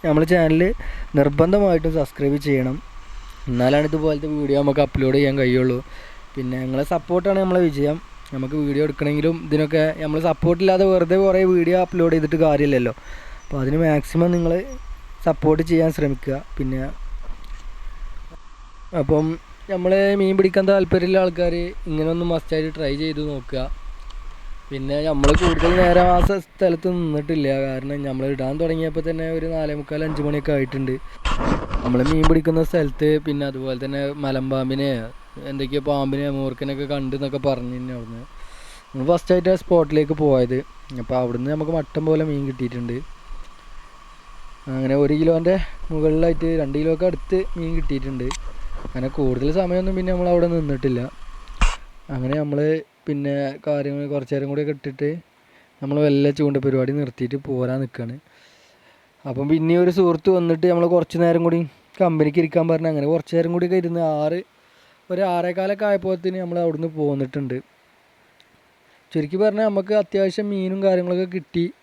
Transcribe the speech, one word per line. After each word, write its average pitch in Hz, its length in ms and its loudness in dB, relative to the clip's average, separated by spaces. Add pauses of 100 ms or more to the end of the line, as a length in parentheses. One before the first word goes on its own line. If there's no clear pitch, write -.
നമ്മളെ 156 260 4
ചാനൽ 160 300 6 (560)
നിർബന്ധമായിട്ടും 165 800 4
സബ്സ്ക്രൈബ് 143 480 0
ചെയ്യണം. 131 300 0 (720)
എന്നാലാണ് 131 400 4
ഇതുപോലത്തെ 156 380 0 (100)
വീഡിയോ 143 240 2
നമുക്ക് 143 240 2
അപ്ലോഡ് 131 320 0
ചെയ്യാൻ 135 220 2
കഴിയുള്ളൂ. 127 380 2 (560)
പിന്നെ 127 300 -6
നിങ്ങളെ 131 200 -2 (100)
സപ്പോർട്ടാണ് 180 500 0
നമ്മളെ 185 240 2
വിജയം. 147 280 0 (380)
നമുക്ക് 135 300 -4
വീഡിയോ 143 220 0
എടുക്കണമെങ്കിലും 147 500 0 (100)
ഇതിനൊക്കെ 151 360 2 (200)
നമ്മൾ 156 260 -2
സപ്പോർട്ടില്ലാതെ 185 600 4
വെറുതെ 180 320 4
കുറേ 190 180 4 (140)
വീഡിയോ 175 300 4
അപ്ലോഡ് 170 320 2
ചെയ്തിട്ട് 170 300 0
കാര്യമില്ലല്ലോ. 139 460 2 (520)
അപ്പോൾ - 180 -6
അതിന് 143 220 0
മാക്സിമം 160 520 2
നിങ്ങൾ 165 160 2 (720)
സപ്പോർട്ട് 156 440 2
ചെയ്യാൻ 160 260 4
ശ്രമിക്കുക. 139 400 -2 (200)
പിന്നെ 131 240 -4 (2250)
അപ്പം 151 260 2 (460)
നമ്മൾ 185 200 0 (280)
മീൻ 190 180 4
പിടിക്കാൻ 190 320 4
താല്പര്യമുള്ള 185 540 2
ആൾക്കാർ 175 300 0 (360)
ഇങ്ങനെ 156 240 0
ഒന്ന് 175 180 -2
മസ്റ്റായിട്ട് 156 420 -2
ട്രൈ 147 180 -2 (100)
ചെയ്ത് 151 280 -4
നോക്കുക. 131 320 -6 (1080)
പിന്നെ 135 280 -4 (100)
നമ്മൾ 147 240 4 (100)
കൂടുതൽ 170 360 4
നേരം 180 360 6
ആ 175 140 6
സ-, 196 180 0
സ്ഥലത്ത് 175 520 0
നിന്നിട്ടില്ല. 151 520 0 (160)
കാരണം 135 340 -6 (100)
നമ്മൾ 131 160 -4 (100)
ഇടാൻ 131 240 -4
തുടങ്ങിയപ്പോൾ 160 500 -2
തന്നെ 160 180 -4 (100)
ഒരു 160 180 -4
നാലേ 151 240 -2
മുക്കാൽ, 151 260 -6
അഞ്ച് 147 220 -4
മണിയൊക്കെ 147 280 -2
ആയിട്ടുണ്ട്. 135 400 -2 (880)
നമ്മൾ 127 180 2 (100)
മീൻ 156 180 4
പിടിക്കുന്ന 160 400 4
സ്ഥലത്ത് 151 400 0 (160)
പിന്നെ 143 220 -2
അതുപോലെ 131 380 -6
തന്നെ 139 160 -6 (240)
മലമ്പാമ്പിനെ, 135 640 -2 (600)
എന്തൊക്കെയോ 139 380 -4
പാമ്പിനെ, 139 480 0
മൂർഖനൊക്കെ 135 560 -4
കണ്ടു 135 240 -4
എന്നൊക്കെ 135 320 -4
പറഞ്ഞു 123 280 -2
തന്നെ 127 200 -8
അവിടുന്ന്. 117 260 -12 (640)
നമ്മൾ 131 240 -6
ഫസ്റ്റായിട്ട് 180 420 4
ആ 185 100 4
സ്പോട്ടിലേക്ക് 151 600 2
പോയത്. 127 360 4 (440)
അപ്പോൾ 127 200 -2
അവിടുന്ന് 123 320 -2
നമുക്ക് 156 240 -2
മട്ടം 156 300 -4
പോലെ 156 220 2
മീൻ 143 180 -2
കിട്ടിയിട്ടുണ്ട്. 120 480 -6 (1800)
അങ്ങനെ 131 300 0
ഒരു 143 180 4
കിലോൻ്റെ 165 360 4 (340)
മുകളിലായിട്ട് 160 600 2 (100)
രണ്ട് 139 180 -2
കിലോക്ക് 160 320 0
അടുത്ത് 185 300 -2 (180)
മീൻ 165 200 -4
കിട്ടിയിട്ടുണ്ട്. 135 480 -2 (580)
അങ്ങനെ 127 240 -6 (100)
കൂടുതൽ 131 340 2
സമയമൊന്നും 185 440 0
പിന്നെ 185 160 -2
നമ്മൾ 180 180 0
അവിടെ 175 240 4
നിന്നിട്ടില്ല. 139 460 0 (1120)
അങ്ങനെ 131 260 -2
നമ്മൾ 147 180 -2 (460)
പിന്നെ 143 300 -4 (300)
കാര്യങ്ങൾ 143 440 -4
കുറച്ച് 143 260 -4
നേരം 135 160 -4
കൂടിയൊക്കെ 147 260 -4
ഇട്ടിട്ട് 143 320 -6 (720)
നമ്മൾ 139 180 -2
വല്ല 143 380 4
ചൂണ്ട 143 260 2
പരിപാടി 131 280 0
നിർത്തിയിട്ട് 131 540 -4
പോരാൻ 127 340 -2
നിൽക്കുകയാണ്. 120 340 -8 (1120)
അപ്പം 139 240 -4
പിന്നെ 160 340 4
ഒരു 180 140 4
സുഹൃത്ത് 175 400 4
വന്നിട്ട് 170 340 2
നമ്മൾ 170 140 4 (100)
കുറച്ച് 165 260 2
നേരം 170 240 4
കൂടി 170 140 4 (420)
കമ്പനിക്ക് 160 420 4
ഇരിക്കാൻ 160 260 2
പറഞ്ഞ് 160 240 0
അങ്ങനെ 143 140 -2
കുറച്ച് 160 300 -2
നേരം 170 180 2
കൂടിയൊക്കെ 175 280 0
ഇരുന്ന് 170 200 -2 (200)
ആറ്, 165 180 -2 (720)
ഒരു 185 120 -2 (120)
ആറേകാലൊക്കെ 190 540 -2
ആയപ്പോഴത്തേന് 185 540 -2
നമ്മൾ 170 220 -4
അവിടുന്ന് 160 340 -2
പോന്നിട്ടുണ്ട്. 139 580 -2 (1600)
ചുരുക്കി 156 300 -4
പറഞ്ഞാൽ 214 280 2
നമുക്ക് 196 320 -2
അത്യാവശ്യം 196 480 -2
മീനും 190 320 -2
കാര്യങ്ങളൊക്കെ 180 500 2
കിട്ടി. 170 320 -2 (180)